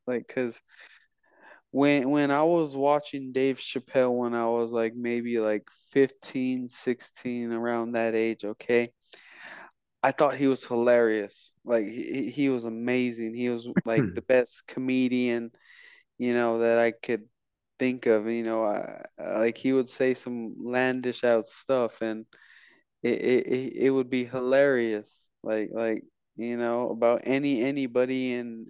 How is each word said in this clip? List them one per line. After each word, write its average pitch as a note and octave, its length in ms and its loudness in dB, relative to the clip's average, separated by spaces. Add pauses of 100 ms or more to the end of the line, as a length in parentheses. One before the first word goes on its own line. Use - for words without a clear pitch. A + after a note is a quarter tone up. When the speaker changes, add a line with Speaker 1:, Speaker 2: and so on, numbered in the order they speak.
Speaker 1:
like, A#2+ 200 -4
'cause B2 360 -6 (1120)
when, C#3+ 320 4
when D3 220 2
I C#3+ 120 4
was D#3+ 320 2
watching C#3 580 0
Dave C3 260 2
Chappelle B2+ 580 0
when A#2+ 160 -2
I A#2 140 0
was, A#2 260 0
like, A2+ 220 0
maybe, A#2+ 460 -2
like, G#2+ 280 -2 (220)
fifteen, B2+ 800 0
sixteen, A#2+ 800 -6
around A#2 400 -2
that A2+ 220 0
age, A2+ 320 0
okay, A#2+ 460 0 (1080)
I C3 100 4
thought C#3 240 2
he C#3 100 2
was C3 180 0
hilarious. A#2 880 2 (140)
Like, A2+ 180 2
he, A2+ 180 -8 (120)
he, B2 160 -4
he C#3 180 0
was B2 160 -2
amazing. A#2 720 -2
He B2 160 -2
was, A#2+ 180 -6 (160)
like, A2+ 220 0
Speaker 2:
Hmm. F2+ 80 -6
Speaker 1:
the A#2 80 -6
best - 440 0
comedian, B2 840 0 (640)
you B2 160 0
know, A#2 240 2
that A#2 220 4
I A#2 140 4
could A2+ 320 -6 (540)
think B2+ 280 0
of, A2 200 4
you A#2 160 -2
know, A2+ 220 -2
I, G#2 380 -4 (200)
I, F#2 180 -4
like, A#2 180 0
he C3 160 0
would B2+ 160 2
say C3 240 0
some A#2+ 440 -8
landish B2+ 640 -2
out A#2 220 4
stuff, - 540 -2
and A2 240 -4 (800)
it, A#2+ 180 0
it, B2 280 2
it, C3 240 -2 (120)
it C3+ 60 6
would C3 180 2
be B2 160 -2
hilarious, B2+ 1040 0 (140)
like, A2 320 -2
like, A2+ 300 -2 (320)
you A#2+ 200 -6
know, A#2+ 320 -2
about A#2+ 360 2
any, C3+ 380 0
anybody B2+ 720 0
and, A#2+ 380 -8